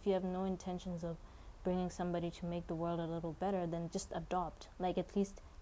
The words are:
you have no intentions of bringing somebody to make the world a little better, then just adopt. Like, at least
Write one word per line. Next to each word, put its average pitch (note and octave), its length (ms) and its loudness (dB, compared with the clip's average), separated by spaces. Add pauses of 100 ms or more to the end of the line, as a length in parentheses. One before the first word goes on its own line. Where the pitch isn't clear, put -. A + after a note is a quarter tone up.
you G3 80 6
have F#3 120 4
no F#3 180 0
intentions F3+ 640 -2
of E3 100 -2 (480)
bringing F3+ 260 4
somebody F3 420 2
to - 140 -4
make E3+ 220 0
the E3+ 80 0
world E3+ 240 2
a E3+ 60 0
little E3 340 -2
better, F#3+ 260 2
then E3+ 280 0
just - 200 -2
adopt. E3+ 540 -2 (120)
Like, F3+ 180 2
at F3+ 180 0
least G3 240 2 (220)